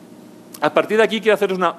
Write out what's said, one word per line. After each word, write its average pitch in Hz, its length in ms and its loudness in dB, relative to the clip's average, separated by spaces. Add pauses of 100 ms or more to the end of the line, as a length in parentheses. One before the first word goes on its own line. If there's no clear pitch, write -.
(600)
A 151 120 0
partir 196 240 0
de 220 60 6
aquí 208 180 -2
quiero 214 140 2
haceros 190 200 -2
una, 180 220 -2